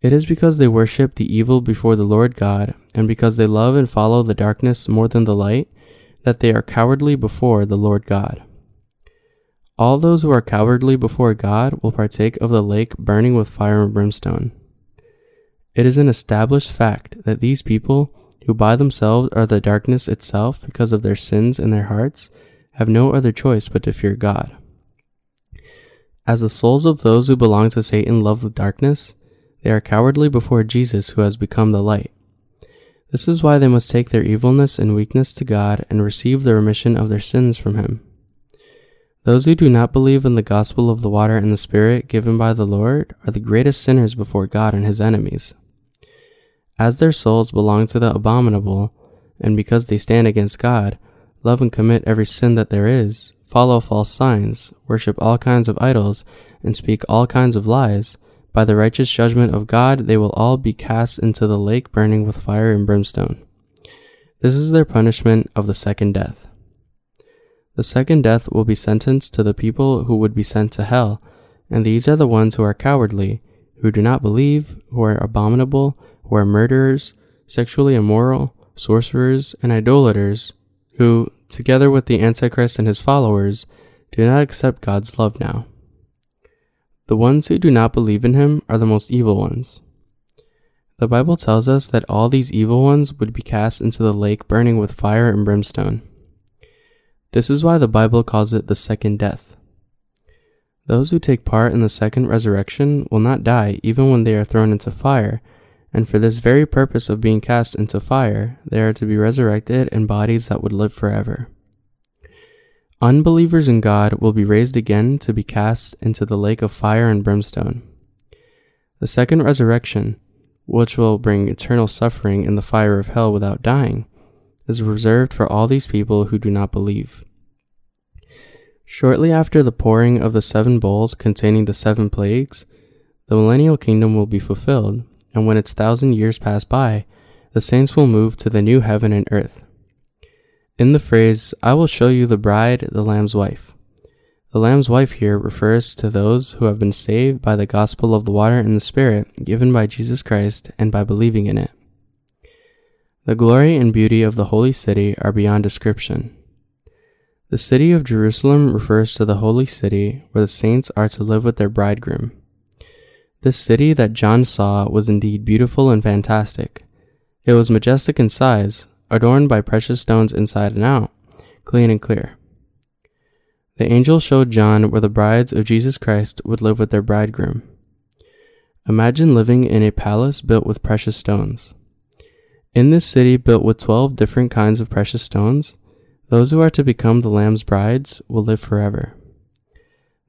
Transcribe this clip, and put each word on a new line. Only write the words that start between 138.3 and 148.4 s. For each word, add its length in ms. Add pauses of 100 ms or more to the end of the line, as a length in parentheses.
to 140
the 100
new 200
heaven 320
and 180
earth. 320 (1160)
In 140
the 80
phrase, 640
"I 120
will 120
show 220
you 180
the 100
bride, 540
the 140
Lamb's 280
wife," 440 (760)
the 80
Lamb's 320
wife 220
here 260
refers 560
to 160
those 420
who 120
have 160
been 100
saved 520
by 120
the 120
gospel 460
of 120
the 80
water 260